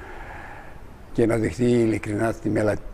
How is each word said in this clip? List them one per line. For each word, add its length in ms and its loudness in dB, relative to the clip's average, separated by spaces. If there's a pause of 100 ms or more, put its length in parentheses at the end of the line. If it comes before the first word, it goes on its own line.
(1120)
και 140 4
να 100 4
δεχτεί 280 0
ειλικρινά 720 2
τη 140 -4
μελα-, 280 2 (180)